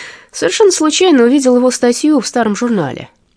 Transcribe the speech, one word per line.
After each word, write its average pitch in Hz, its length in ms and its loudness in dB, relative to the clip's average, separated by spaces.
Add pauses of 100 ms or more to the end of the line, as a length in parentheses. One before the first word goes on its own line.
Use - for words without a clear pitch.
(320)
«Совершенно - 400 0
случайно 311 520 2
увидел 254 340 2
его 254 140 2
статью 254 500 0
в - 60 -10
старом 214 280 -2
журнале». 190 540 -4 (260)